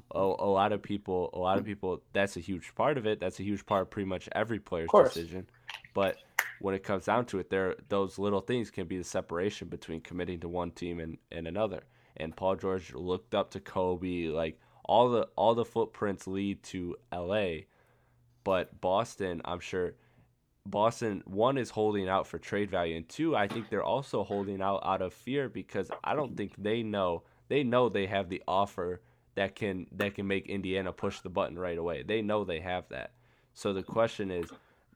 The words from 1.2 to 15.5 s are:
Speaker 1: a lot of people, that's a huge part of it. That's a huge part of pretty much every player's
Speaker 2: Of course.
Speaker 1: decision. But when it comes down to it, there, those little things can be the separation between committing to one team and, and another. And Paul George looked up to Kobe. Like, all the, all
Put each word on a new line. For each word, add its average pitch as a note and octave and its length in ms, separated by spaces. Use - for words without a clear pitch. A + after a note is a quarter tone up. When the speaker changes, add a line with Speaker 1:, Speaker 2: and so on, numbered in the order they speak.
Speaker 1:
a F2 40
lot F#2 200
of G2+ 60
people, F#2+ 360
that's G2 240
a F2+ 40
huge F2 360
part C#3 200
of A2 100
it. G#2+ 120
That's F#2 220
a - 20
huge G2+ 240
part G2 160
of F2+ 80
pretty G2 180
much F2+ 240
every G#2+ 280
player's E2 260
Speaker 2:
Of E2 40
course. E3 220
Speaker 1:
decision. E2+ 360
But G2 260
when G2 160
it G2 80
comes F#2+ 220
down A#2+ 200
to F#2+ 140
it, F2 100
there, F#2+ 240
those G2 280
little G2 240
things A#2+ 300
can F#2 160
be F#2 100
the F2+ 60
separation F2+ 640
between E2 340
committing F2 400
to F2 80
one F2 220
team F2 300
and, D#2+ 180
and E2 160
another. F#2+ 340
And D#2+ 200
Paul F#2+ 180
George F#2 400
looked F2+ 400
up G2 160
to - 80
Kobe. F2+ 680
Like, D#2+ 320
all B2 260
the, A2+ 240
all A2+ 220